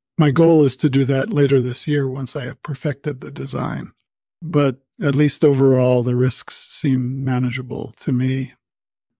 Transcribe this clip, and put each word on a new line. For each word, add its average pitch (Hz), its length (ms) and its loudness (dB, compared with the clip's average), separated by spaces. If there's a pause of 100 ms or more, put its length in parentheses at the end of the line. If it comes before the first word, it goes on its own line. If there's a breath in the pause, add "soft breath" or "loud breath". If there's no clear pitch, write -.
(180)
My 151 140 4
goal 165 320 6
is 135 140 2
to 151 120 0
do 135 160 2
that 135 280 -2
later 139 260 4
this 123 280 -4
year 143 200 -2
once 131 300 -8
I 127 80 -8
have 117 180 -14
perfected 143 560 -6
the 131 120 -14
design. 131 600 -8 (500)
But 143 360 0 (240)
at 143 140 0
least 147 280 2
overall, 127 600 4
the 123 120 -2
risks - 540 -4
seem 131 560 -4
manageable 123 720 -4
to 139 140 -4
me. 131 400 -2 (680)